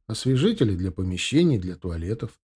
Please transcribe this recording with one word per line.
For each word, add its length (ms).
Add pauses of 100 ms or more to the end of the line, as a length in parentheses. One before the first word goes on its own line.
освежители 720
для 160
помещений, 640
для 160
туалетов. 560 (260)